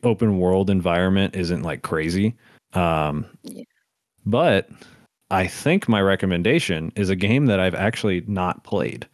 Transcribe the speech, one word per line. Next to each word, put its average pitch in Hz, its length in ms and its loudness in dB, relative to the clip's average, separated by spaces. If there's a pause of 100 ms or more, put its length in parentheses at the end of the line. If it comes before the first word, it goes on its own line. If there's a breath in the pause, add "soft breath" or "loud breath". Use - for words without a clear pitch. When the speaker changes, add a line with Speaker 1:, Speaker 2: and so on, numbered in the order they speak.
Speaker 1:
open 107 360 2
world 92 300 2
environment 92 640 0
isn't, 85 280 -2
like, 80 180 -6
crazy. 85 540 -2 (380 soft breath)
Um, 78 520 0 (180)
Speaker 2:
Yeah. - 200 -16 (640)
Speaker 1:
but 120 440 2 (640 soft breath)
I 95 160 2
think 175 420 -2
my 107 120 4
recommendation 95 920 0
is 101 140 0
a 98 60 0
game 107 320 2
that 101 120 4
I've 92 160 0
actually 98 520 -2
not 90 360 -4
played, - 500 -6